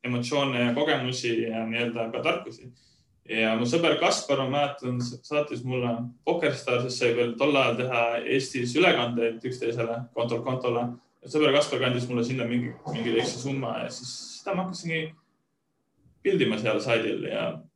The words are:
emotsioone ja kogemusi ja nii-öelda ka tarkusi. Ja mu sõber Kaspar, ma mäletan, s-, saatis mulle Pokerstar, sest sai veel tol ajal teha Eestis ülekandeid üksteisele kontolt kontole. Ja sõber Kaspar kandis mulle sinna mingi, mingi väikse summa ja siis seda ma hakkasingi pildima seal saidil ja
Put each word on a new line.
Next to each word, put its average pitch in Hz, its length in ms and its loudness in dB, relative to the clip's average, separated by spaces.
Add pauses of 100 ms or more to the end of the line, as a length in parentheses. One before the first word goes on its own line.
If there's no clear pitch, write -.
emotsioone 123 580 0
ja 120 100 4
kogemusi 127 680 0
ja 113 260 -2
nii-öelda 117 440 -2
ka 120 120 -4
tarkusi. 170 480 -4 (580)
Ja 110 280 2
mu 120 100 2
sõber 160 320 4
Kaspar, - 420 2
ma 135 140 0
mäletan, 123 480 0
s-, 120 180 -6
saatis 147 460 -2
mulle 123 240 0 (300)
Pokerstar, 135 600 0
sest - 220 -2
sai 117 100 4
veel 120 240 2
tol 139 160 4
ajal 123 240 4
teha 123 260 0 (180)
Eestis 120 540 0
ülekandeid 120 720 2
üksteisele 117 560 -2 (120)
kontolt 117 340 -2
kontole. 123 400 0 (320)
Ja 127 140 -18
sõber 151 180 4
Kaspar 139 320 2
kandis 123 240 0
mulle 123 160 0
sinna 123 240 -2
mingi, 120 240 0 (140)
mingi 117 320 -2
väikse 120 260 0
summa 127 380 -4
ja 113 100 -6
siis - 220 -12 (220)
seda 196 200 -6
ma 185 80 0
hakkasingi 170 380 -4 (1200)
pildima 120 340 2
seal 113 220 0
saidil - 460 0
ja - 220 -2 (280)